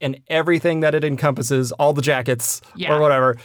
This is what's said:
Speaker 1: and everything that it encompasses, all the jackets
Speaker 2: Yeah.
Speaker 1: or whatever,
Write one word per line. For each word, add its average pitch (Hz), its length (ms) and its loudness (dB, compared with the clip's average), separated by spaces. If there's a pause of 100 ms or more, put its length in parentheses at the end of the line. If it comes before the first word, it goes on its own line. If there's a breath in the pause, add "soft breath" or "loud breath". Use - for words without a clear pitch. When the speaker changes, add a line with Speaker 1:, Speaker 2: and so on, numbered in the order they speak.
Speaker 1:
and 135 260 -6
everything 160 540 0
that 151 120 2
it 151 100 0
encompasses, 135 680 -2
all 147 200 2
the 143 100 -2
jackets 127 580 -2 (140)
Speaker 2:
Yeah. 160 200 -2
Speaker 1:
or 151 60 2
whatever, 131 440 4